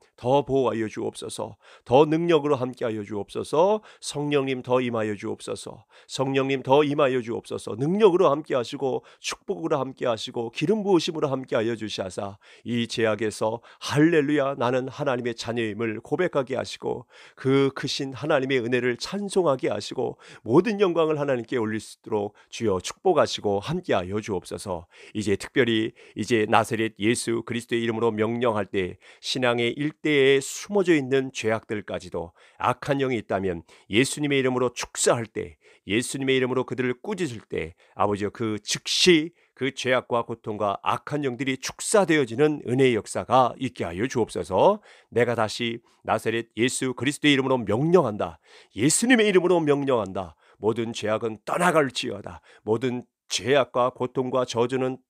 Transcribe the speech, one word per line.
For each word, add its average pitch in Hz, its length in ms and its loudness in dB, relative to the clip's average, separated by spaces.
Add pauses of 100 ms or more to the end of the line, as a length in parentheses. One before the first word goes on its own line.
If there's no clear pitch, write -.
(160)
더 135 280 2
보호하여 117 440 0
주옵소서. 110 680 -8 (280)
더 139 200 8
능력으로 156 500 2
함께하여 123 480 -4
주옵소서. 131 800 -2 (180)
성령님, 139 640 -2
더 123 180 2
임하여 113 360 -2
주옵소서. - 680 -10 (220)
성령님, 135 540 0
더 135 220 6
임하여 139 380 2
주옵소서. 107 580 -8
능력으로 180 500 6
함께하시고, 135 720 -2 (160)
축복으로 165 600 -4
함께하시고, 123 720 -4
기름 196 320 0
부으심으로 165 460 2
함께하여 123 460 -2
주시하사, 101 640 -8 (260)
이 117 240 -2
제약에서 110 720 0 (180)
할렐루야, 147 800 4
나는 127 280 0
하나님의 123 460 -2
자녀임을 113 680 -4
고백하게 143 540 -2
하시고, 123 520 -6 (280)
그 135 380 2
크신 135 400 -6
하나님의 135 460 0
은혜를 120 380 0
찬송하게 180 720 0
하시고, 120 500 -6 (240)
모든 185 360 4
영광을 165 400 2
하나님께 131 380 -2
올릴 110 220 -2
수 - 220 -18
있도록 104 340 -4 (140)
주여 95 320 0
축복하시고 107 800 2
함께하여 107 600 -2
주옵소서. 90 640 -8 (300)
이제 101 200 0
특별히 117 560 0 (240)
이제 110 320 2
나사렛 110 520 2
예수 117 440 0
그리스도의 117 380 -4
이름으로 113 300 0
명령할 107 560 0
때 92 220 -2 (300)
신앙의 120 540 0
일대에 143 640 2
숨어져 180 540 0
있는 135 400 2
죄악들까지도 95 1000 -6 (260)
악한 139 420 -2
영이 131 180 0
있다면 95 460 -2 (260)
예수님의 139 500 2
이름으로 127 340 0
축사할 - 520 0
때, 90 320 -10 (300)
예수님의 131 500 0
이름으로 127 280 0
그들을 123 360 -4
꾸짖을 175 400 -8
때, 82 340 -10 (200)
아버지여, 101 360 0
그 107 320 -4
즉시 - 680 2 (220)
그 135 220 -4
죄악과 123 480 0
고통과 107 580 -4
악한 143 420 -4
영들이 131 340 -2
축사되어지는 151 1120 2
은혜의 127 280 4
역사가 110 640 2
있게 120 240 -6
하여 90 240 -4
주옵소서. 117 720 2 (280)
내가 117 260 0
다시 117 440 -2 (240)
나사렛 110 440 -2 (100)
예수 127 380 0
그리스도의 147 380 2
이름으로 131 260 2
명령한다. 110 800 -2 (360)
예수님의 214 520 2
이름으로 180 320 4
명령한다. 120 760 -2 (220)
모든 113 360 -2
죄악은 110 520 -4
떠나갈지어다. 131 960 -2 (220)
모든 120 420 -2 (220)
죄악과 123 640 0
고통과 127 540 -4
저주는 131 520 -2 (120)